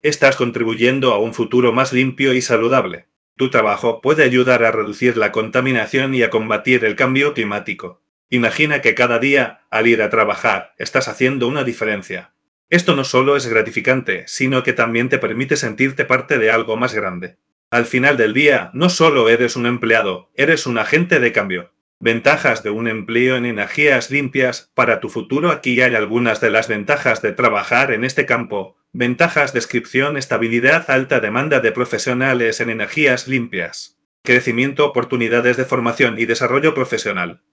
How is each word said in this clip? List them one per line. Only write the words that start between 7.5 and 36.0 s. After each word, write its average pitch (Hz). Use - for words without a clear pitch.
Imagina 127
que 113
cada 120
día, 135
al 113
ir 117
a 104
trabajar, 104
estás 127
haciendo 127
una 139
diferencia. 107
Esto 175
no 131
solo 131
es 127
gratificante, 113
sino 131
que 131
también 120
te 135
permite 127
sentirte 135
parte 127
de 110
algo 113
más 120
grande. 90
Al 117
final 127
del 110
día, 131
no 165
solo 147
eres 117
un 120
empleado, 113
eres 151
un 117
agente 156
de 117
cambio. 92
Ventajas 117
de 104
un 113
empleo 117
en 120
energías 120
limpias. 135
Para 117
tu 107
futuro, 135
aquí 127
hay 123
algunas 110
de 117
las 110
ventajas 110
de 104
trabajar 120
en 110
este 131
campo. 104
Ventajas: 135
descripción, 131
estabilidad, 123
alta 131
demanda 123
de 113
profesionales 123
en 120
energías 123
limpias. 117
Crecimiento, 131
oportunidades 120
de 131
formación 120